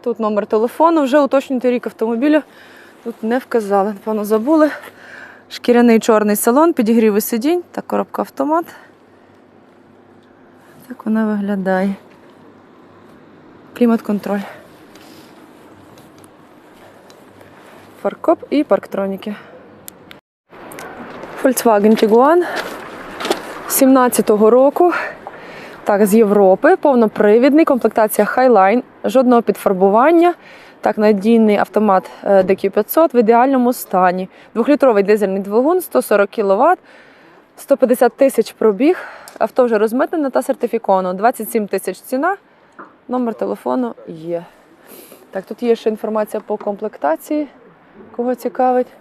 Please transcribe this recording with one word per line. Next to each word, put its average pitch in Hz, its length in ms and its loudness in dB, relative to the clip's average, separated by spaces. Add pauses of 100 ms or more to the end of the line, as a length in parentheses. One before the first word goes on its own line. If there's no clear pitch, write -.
Тут 233 180 -6
номер 214 260 -2
телефону. 302 560 0
Вже 269 160 2
уточнюйте 269 520 0
рік 240 160 -4
автомобіля. 233 560 -2 (640)
Тут - 180 -12
не 226 160 -2
вказали, 202 500 -2
напевно, 214 360 -6
забули. 262 460 2 (800)
Шкіряний 240 520 2
чорний 214 360 2
салон, 277 360 2
підігріви 220 480 2
сидінь 277 500 -2
та - 100 -10
коробка 202 420 -6
автомат. 302 440 -4 (2250)
Так - 180 -14
вона 220 200 -2
виглядає. 196 680 -2 (1800)
Клімат-контроль. 208 640 -2 (3500)
Фаркоп - 480 -4
і 285 140 0
парктроніки. 196 680 -6 (2000)
Volkswagen 220 600 2
Tiguan 269 400 4 (1200)
сімнадцятого 247 840 2
року. 277 420 4 (920)
Так, 208 200 2
з 190 80 0
Європи, 208 640 4
повнопривідний, 240 880 2
комплектація 220 640 0
Highline, 233 560 2 (220)
жодного 240 380 2
підфарбування. 220 920 2 (460)
Так, - 180 -2
надійний 214 580 2
автомат, 196 540 0 (120)
е, 196 200 2
D 185 80 -2
Q 190 200 0
п'ятсот 311 440 0
в - 20 2
ідеальному 240 560 2
стані. 185 560 -2 (260)
Двохлітровий 233 480 2
дизельний 202 400 0
двигун, 254 380 0
сто 254 220 -4
сорок 202 280 0
кіловат, 226 480 0 (800)
сто - 200 -2
п'ятдесят 247 400 0
тисяч 254 360 0
пробіг. 226 520 0 (340)
Авто - 260 0
вже 233 140 0
розмитнене 269 520 -2
та 254 120 -2
сертифіковано. 196 720 -2
Двадцять 220 360 -4
сім 214 160 -4
тисяч 190 340 -8
ціна. 320 360 -4 (720)
Номер 240 260 -4
телефону 233 600 -6 (140)
є. 170 360 -10 (840)
Так, 190 140 -12
тут - 180 -14
є 233 140 2
ще 220 140 -2
інформація 214 500 -6
по 214 160 -8
комплектації, 277 920 -6 (680)
кого 247 180 -4
цікавить. 254 540 -2 (120)